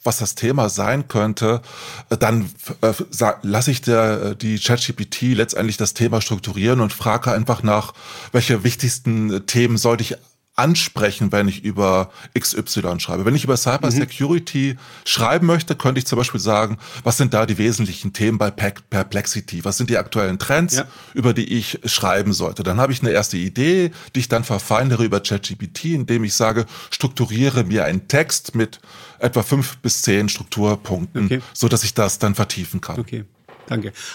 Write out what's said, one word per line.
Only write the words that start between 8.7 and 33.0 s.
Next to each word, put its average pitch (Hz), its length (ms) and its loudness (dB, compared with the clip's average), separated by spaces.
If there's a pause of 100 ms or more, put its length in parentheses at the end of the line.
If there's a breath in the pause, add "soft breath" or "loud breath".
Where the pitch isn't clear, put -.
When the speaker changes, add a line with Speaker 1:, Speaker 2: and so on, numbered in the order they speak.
Speaker 1:
äh, 98 80 0
Themen 117 380 2
sollte 117 240 2
ich - 140 -6 (420)
ansprechen, 107 760 2
wenn 104 160 4
ich 95 160 -4
über 95 460 2 (220 loud breath)
X - 220 -2
Y 90 440 -2
schreibe. 90 280 -4
Wenn 127 80 4
ich 151 100 0
über 127 140 2
Cybersecurity 139 1120 0
Speaker 2:
Mhm. 127 60 -10 (260 loud breath)
Speaker 1:
schreiben 143 420 2
möchte, 165 280 2
könnte 131 240 0
ich 127 80 -2
zum 160 100 0
Beispiel 123 240 0
sagen, 104 380 2 (240 loud breath)
was 117 160 2
sind 127 160 2
da 110 100 4
die 104 140 0
wesentlichen 104 560 0
Themen 107 240 0
bei 104 120 0
Pe-, 101 380 -4
Perplexity? 98 800 -4
Was 101 100 -2
sind 120 140 -2
die 113 80 2
aktuellen 95 400 -2
Trends, 160 380 0
Speaker 2:
Ja. 143 80 -2 (280 loud breath)
Speaker 1:
über 123 220 2
die 117 100 0
ich - 400 -4
schreiben 101 480 0
sollte? 90 300 -4
Dann 95 180 0
habe 139 140 4
ich 131 80 -6
eine 120 80 2
erste 101 260 0
Idee, 160 540 2 (240 loud breath)
die 131 60 0
ich 123 100 -2
dann 117 140 2
verfeinere 117 600 2
über 101 180 0
Chat 101 200 -2
G - 140 -8
P 101 100 -8
T, 160 280 -4
indem 117 300 0
ich 101 80 -4
sage, 110 320 2 (260 loud breath)
strukturiere 127 720 0
mir 95 200 0
einen 87 240 -2
Text - 460 0
mit 113 260 -2 (380 loud breath)
etwa 120 240 2
fünf 139 400 0
bis - 180 -2
zehn 104 300 2
Strukturpunkten, 104 960 -2
Speaker 2:
Okay. 127 140 0 (120)
Speaker 1:
so 120 160 0
dass 113 160 2
ich 101 80 -2
das 104 260 0
dann 101 160 2
vertiefen 95 460 -4
kann. - 180 -8
Speaker 2:
Okay. 110 280 -8 (420)